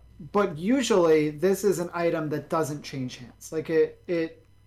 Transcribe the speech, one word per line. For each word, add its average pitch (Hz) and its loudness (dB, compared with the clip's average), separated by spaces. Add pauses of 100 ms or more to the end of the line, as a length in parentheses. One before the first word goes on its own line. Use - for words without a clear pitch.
(320)
but 190 2
usually 170 4
this 185 0
is 175 2
an 175 -4
item 165 -2
that 147 -6
doesn't 151 -2
change 131 -10
hands. - -18
Like, 160 -6
it, 160 2
it, 165 -4 (240)